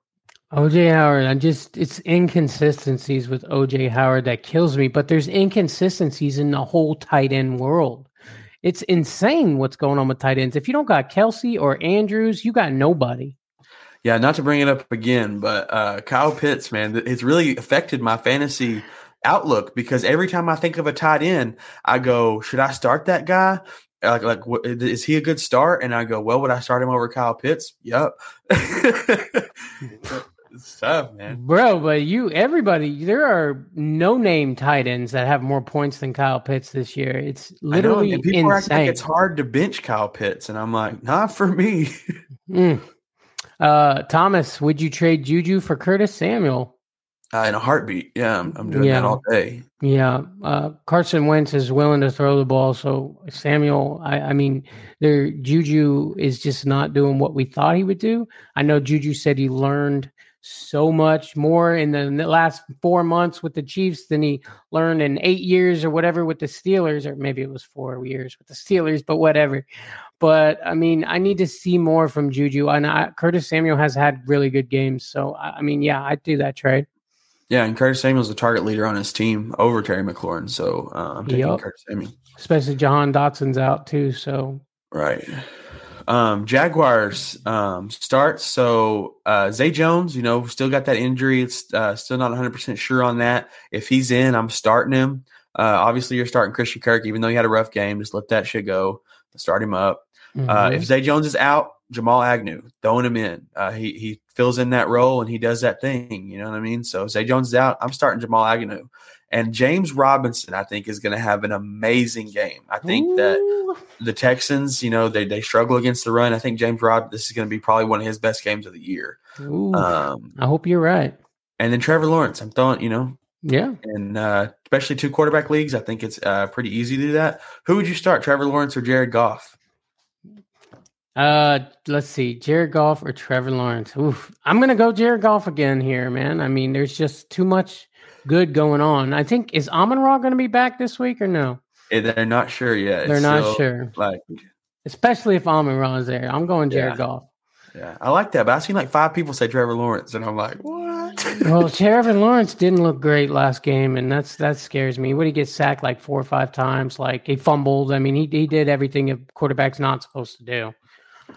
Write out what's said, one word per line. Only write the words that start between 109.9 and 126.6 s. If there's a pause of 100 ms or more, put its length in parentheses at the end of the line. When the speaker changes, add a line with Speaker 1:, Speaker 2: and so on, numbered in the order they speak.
Speaker 2:
Robinson,
I
think,
is
gonna
have
an
amazing
game.
I
think
that
Speaker 1:
Ooh. (240)
Speaker 2:
the
Texans,
you
know,
they,
they
struggle
against
the
run.
I
think
James
Rob-,
this
is
gonna
be
probably
one
of
his
best
games
of
the
year. (240)
Speaker 1:
Ooh.
Speaker 2:
Um,
Speaker 1:
I
hope
you're
right. (420)
Speaker 2:
And
then
Trevor
Lawrence,
I'm
throwing,
you
know. (240)
Speaker 1:
Yeah. (100)
Speaker 2:
And,
uh, (140)
especially
two
quarterback
leagues,
I
think
it's,
uh,
pretty